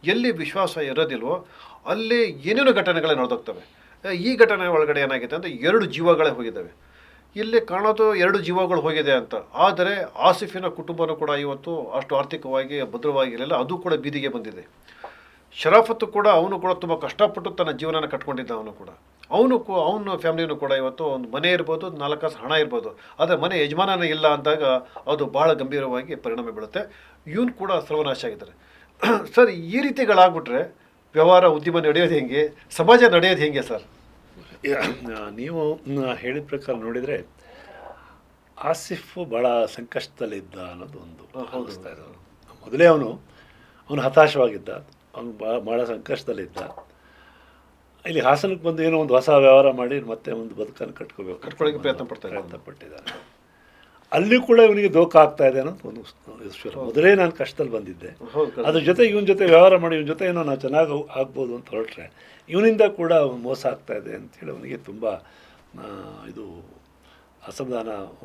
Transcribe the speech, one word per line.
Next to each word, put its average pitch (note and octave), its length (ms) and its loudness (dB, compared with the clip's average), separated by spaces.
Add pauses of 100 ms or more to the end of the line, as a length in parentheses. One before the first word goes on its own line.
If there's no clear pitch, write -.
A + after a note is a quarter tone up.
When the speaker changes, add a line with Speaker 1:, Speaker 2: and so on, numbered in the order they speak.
Speaker 1:
ಎಲ್ಲಿ A#3 280 0
ವಿಶ್ವಾಸ F3+ 460 -4
ಇರೋದಿಲ್ವೋ C#3+ 680 -4 (400)
ಅಲ್ಲಿ A3+ 440 0
ಏನೇನೋ G#3+ 440 2
ಘಟನೆಗಳೇ E3 420 2
ನಡೆದೋಗ್ತವೆ. A#2+ 640 -6 (340)
ಈ G3+ 220 -2
ಘಟನೆ G3+ 320 2
ಒಳಗಡೆ D3+ 340 2
ಏನಾಗಿದೆ C3+ 340 -4
ಅಂದರೆ F3 160 -8
ಎರಡು F3 340 0
ಜೀವಗಳೇ D#3+ 440 2
ಹೋಗಿದ್ದಾವೆ. A2 600 -10 (460)
ಇಲ್ಲಿ A3 260 0
ಕಾಣೋದು G#3+ 540 0
ಎರಡು F#3+ 240 2
ಜೀವಗಳು F3 420 0
ಹೋಗಿದೆ D3+ 300 0
ಅಂತ. A#2+ 240 0
ಆದರೆ F3 840 -2
ಆಸಿಫಿನ F#3 500 0
ಕುಟುಂಬನೂ D#3+ 480 -6
ಕೂಡ D#3 140 -6
ಇವತ್ತು C#3+ 600 -6
ಅಷ್ಟು C3 260 -4
ಆರ್ಥಿಕವಾಗಿ C#3 680 -4
ಭದ್ರವಾಗಿರಲಿಲ್ಲ, B2+ 720 -2
ಅದು C#3 220 -4
ಕೂಡ D3+ 160 -2
ಬೀದಿಗೆ C#3+ 340 -4
ಬಂದಿದೆ. G#2+ 400 -10 (880)
ಶರಾಫತ್ತು A3 540 2
ಕೂಡ, G#3 200 0
ಅವನು F#3+ 320 2
ಕೂಡ F3+ 120 -2
ತುಂಬ F3+ 240 -4
ಕಷ್ಟಪಟ್ಟು G3 560 -4
ತನ್ನ D#3+ 200 -4
ಜೀವನನ D#3 340 -4
ಕಟ್ಕೊಂಡಿದ್ದ. C3 460 -8
ಅವನು A2 200 -10
ಕೂಡ, F#2+ 180 -20 (420)
ಅವನು B3 280 4
ಕೂ-, G3 160 -6
ಅವನ F#3+ 420 -2
ಫ್ಯಾಮಿಲಿನೂ D#3+ 380 -2
ಕೂಡ C#3+ 160 -4
ಇವತ್ತು C3+ 340 -2
ಒಂದು C3 240 -6
ಮನೆ D3 220 -2
ಇರ್ಬೋದು, E3+ 380 -2
ನಾಲ್ಕು D3 320 -6
ಕಾಸು D#3 160 -6
ಹಣ B2 140 -8
ಇರ್ಬೋದು, B2 480 -2 (200)
ಆದರೆ E3 180 2
ಮನೆ E3 260 -2
ಯಜಮಾನನೇ F3 440 0
ಇಲ್ಲ D#3 200 0
ಅಂದಾಗ D3+ 360 2 (460)
ಅದು D3 160 0
ಬಹಳ D3 280 2
ಗಂಭೀರವಾಗಿ C3 640 -4
ಪರಿಣಾಮ B2 340 -8
ಬೀಳುತ್ತೆ. - 640 -12 (140)
ಇವನು A#3+ 260 -2
ಕೂಡ F#3+ 180 -6
ಸರ್ವನಾಶ D3+ 540 -2
ಆಗಿದ್ದಾರೆ. G#2+ 260 -10 (480)
<clears throat> G#3+ 360 0
ಸರ್, A#3 140 8
ಈ F3+ 320 -4
ರೀತಿಗಳಾಗ್ಬಿಟ್ರೆ F3+ 960 4 (380)
ವ್ಯವಹಾರ F3+ 320 8
ಉದ್ಯಮ E3 340 2
ನಡೆಯೋದು E3 340 2
ಹೆಂಗೆ, C#3+ 560 -2
ಸಮಾಜ A#3 340 8
ನಡೆಯೋದು F3+ 380 6
ಹೆಂಗೆ D3 200 -2
ಸರ್? A2 220 -8 (800)
Speaker 2:
ಯಾ-, A2+ 720 -6
ನೀವು, D#3 400 -4
ಮ್, C3+ 400 -6
ಹೇಳಿದ C3 320 -8
ಪ್ರಕಾರ C#3 280 -6
ನೋಡಿದರೆ A#2 520 -8 (1400)
ಆಸಿಫ್ E3 680 -8
ಭಾಳ A#2+ 340 0
ಸಂಕಷ್ಟದಲ್ಲಿದ್ದ G#2+ 920 -12
ಅನ್ನೋದು F2 440 -16
ಒಂದು E2 400 -20
Speaker 1:
ಹಾ, A#2+ 120 -14
ಹೌದು. B2+ 140 -10
Speaker 2:
ಅನಿಸ್ತಾ F#2+ 240 -16
ಇದೆ. E2 120 -20 (640)
ಮೊದಲೇ C3 200 2
ಅವನು, D3 360 2 (680)
ಅವನು C#3 120 -4
ಹತಾಶವಾಗಿದ್ದ, C3+ 680 2 (460)
ಅವನು A#2+ 160 -12
ಭಾಳ, A2 280 -6
ಭಾಳ A2+ 240 -4
ಸಂಕಷ್ಟದಲ್ಲಿದ್ದ. A2+ 720 -8 (1500)
ಇಲ್ಲಿ E3 140 -2
ಹಾಸನಕ್ಕೆ D3+ 460 0
ಬಂದು D#3+ 180 -2
ಏನೋ E3 140 2
ಒಂದು D3 160 2
ಹೊಸ B2+ 160 4
ವ್ಯವಹಾರ C#3 420 8
ಮಾಡಿ B2+ 300 -4
ಮತ್ತೆ A2+ 300 -10
ಒಂದು A2+ 240 -10
ಬದುಕನ್ನು G#2+ 380 -10
ಕಟ್ಕೋಬೇಕು, - 460 -14
Speaker 1:
ಕಟ್ಕೊಳ್ಳೋಕೆ D3+ 420 -4
ಪ್ರಯತ್ನ B2+ 240 -4
ಪಡ್ತಾ - 220 -14
ಇದ್ದ. G2 100 -10
Speaker 2:
ಪ್ರಯತ್ನ F2 200 -14
ಪಟ್ಟಿದ್ದಾನೆ. - 680 -18 (880)
ಅಲ್ಲಿ A3+ 280 4
ಕೂಡ A#3 180 6
ಇವನಿಗೆ G#3 340 6
ದೋಖ E3+ 220 4
ಆಗ್ತಾ D3+ 320 6
ಇದೆ C3 120 2
ಅನ್ನೋದು D3+ 280 -8
ಒಂದು A2 140 -16 (420)
ವಿಶ್ವಾಸ. G#2 320 -14
Speaker 1:
ಹೌದು. C3+ 100 -10
Speaker 2:
ಮೊದಲೇ D#3 300 4
ನಾನು F3 160 2
ಕಷ್ಟದಲ್ಲಿ C#3 400 -6
ಬಂದಿದ್ದೆ, F#2 360 -10
Speaker 1:
ಹೌದು, C#3 440 -6
ಕರೆಕ್ಟ್. - 80 -12
Speaker 2:
ಅದ್ರ D#3 200 2
ಜೊತೆ F3 240 4
ಇವನ G#3 220 2
ಜೊತೆ G3 200 4
ವ್ಯವಹಾರ F3+ 320 10
ಮಾಡಿ E3 180 0
ಇವನ D#3 100 -2
ಜೊತೆ D#3+ 200 -4
ಏನೋ F3 180 -2
ನಾನು C#3 160 -4
ಚೆನ್ನಾಗಿ D3 600 -2
ಆಗ್ಬೋದು C3+ 360 -6
ಅಂತ A#2+ 140 -16
ಹೊರಟ್ರೆ - 600 -12 (200)
ಇವನಿಂದ G#3+ 320 4
ಕೂಡ F3 320 2
ಅವ್ನು C#3 240 4
ಮೋಸ B2 280 -6
ಆಗ್ತಾ - 280 -6
ಇದೆ A2 220 -10
ಅಂತೇಳಿ G2+ 360 -16
ಅವನಿಗೆ C3 260 -12
ತುಂಬ, G#2+ 280 -12
ಆ, - 800 -12 (420)
ಇದು F#2+ 360 -18 (840)
ಅಸಮಾಧಾನ B2 400 -8 (380)